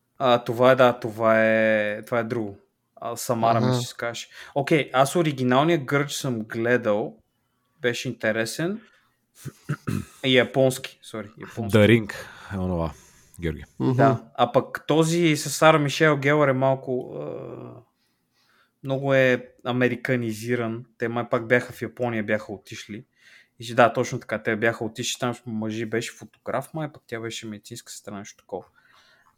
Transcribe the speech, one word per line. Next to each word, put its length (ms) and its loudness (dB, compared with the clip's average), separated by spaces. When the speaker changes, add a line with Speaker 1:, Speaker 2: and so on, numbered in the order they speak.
Speaker 1:
А, 260 2
това 280 4
е, 40 8
да, 240 4
това 440 2
е, 600 2
това 140 -2
е 40 -2
друго. 340 -6
А, 200 -10
Самара, 420 0
Speaker 2:
Аха. 100 2
Speaker 1:
мисля, 140 2
че 60 -6
се 100 -16
казваше. 320 -8
Окей, 380 0
аз 220 2
оригиналния 600 2
Гръч 360 -2
съм 280 -6
гледал. 760 -2
Беше 280 -4
интересен. 720 -4
<clears throat> 840 -10
Японски, 760 2
сори, 280 -14
японски. 380 -2
Speaker 3:
The 100 8
Ring 260 4
е 40 -4
онова, 340 -2
Георги. 220 -4
Speaker 2:
Мгм. 180 0
Speaker 1:
Да, 260 4
а 160 2
пък 360 -2
този 500 2
с 120 -8
Сара 300 6
Мишел 380 2
Гелър 300 2
е 60 2
малко, 640 -2
а, 680 -12
много 300 -2
е 400 4
американизиран. 1200 -2
Те 100 -4
май 220 -4
пак 180 -2
бяха 260 2
в 80 -12
Япония, 420 -4
бяха 300 -4
отишли. 520 -16
И 60 -14
че 100 -8
да, 180 6
точно 260 -4
така, 240 -8
те 120 -2
бяха 280 -2
отишли, 360 -8
там 160 -4
мъжи 400 -6
беше 280 -6
фотограф, 600 -10
май 180 -8
пък 160 -20
тя 120 -10
беше 280 -10
медицинска 440 -16
сестра, 260 -16
нещо 200 -18
такова. 280 -12